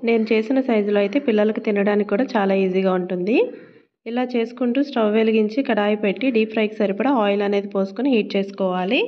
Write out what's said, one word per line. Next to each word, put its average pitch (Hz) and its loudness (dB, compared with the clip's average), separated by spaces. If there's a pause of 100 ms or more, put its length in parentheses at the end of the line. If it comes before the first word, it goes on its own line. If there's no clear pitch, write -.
నేను 226 2
చేసిన 220 0 (100)
సైజులో 208 2
అయితే 202 0 (100)
పిల్లలకి 214 2
తినడానికి 208 0
కూడా 240 0
చాలా 196 2 (100)
ఈజీగా 190 2
ఉంటుంది. 185 -2 (720)
ఇలా 240 -2 (100)
చేసుకుంటూ 240 -2
స్టవ్ 220 0
వెలిగించి 220 2
కడాయి 208 0
పెట్టి 214 0
డీప్ 220 2
ఫ్రైకి 214 0
సరిపడా 208 0 (120)
ఆయిల్ 202 0
అనేది 202 0
పోసుకొని 196 -2
హీట్ 208 0
చేసుకోవాలి. 196 -2